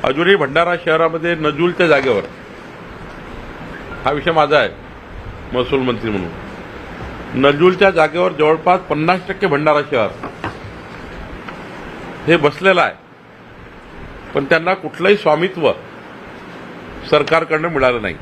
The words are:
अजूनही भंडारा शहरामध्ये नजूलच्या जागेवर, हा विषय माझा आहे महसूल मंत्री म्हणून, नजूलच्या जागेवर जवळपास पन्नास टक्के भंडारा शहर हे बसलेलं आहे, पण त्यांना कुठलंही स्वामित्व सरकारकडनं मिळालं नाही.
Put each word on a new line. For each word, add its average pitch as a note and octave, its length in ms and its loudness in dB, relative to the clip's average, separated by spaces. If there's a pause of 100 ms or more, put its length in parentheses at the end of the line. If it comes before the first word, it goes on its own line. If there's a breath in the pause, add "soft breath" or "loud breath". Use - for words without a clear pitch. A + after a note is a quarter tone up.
अजूनही E3 320 4
भंडारा E3 400 2 (100)
शहरामध्ये E3 500 2
नजूलच्या D#3+ 520 2
जागेवर, C3+ 340 4 (1800)
हा C3 60 4
विषय D3 200 0
माझा D3+ 280 6
आहे G#2+ 100 4 (840)
महसूल B2+ 260 2
मंत्री A#2 300 -2
म्हणून, F#2+ 200 -2 (1160)
नजूलच्या F3 440 6
जागेवर E3 420 2
जवळपास D#3+ 480 4
पन्नास D#3+ 480 0
टक्के F#3+ 200 -2
भंडारा D3 340 4 (100)
शहर A2+ 160 2 (2250)
हे E3 100 6
बसलेलं F3 440 4
आहे, A2 120 2 (1400)
पण C#3 100 0
त्यांना E3+ 280 2
कुठलंही F#3+ 440 2
स्वामित्व D#3+ 540 2 (1400)
सरकारकडनं D#3 600 2
मिळालं C3 320 2
नाही. F2+ 200 -4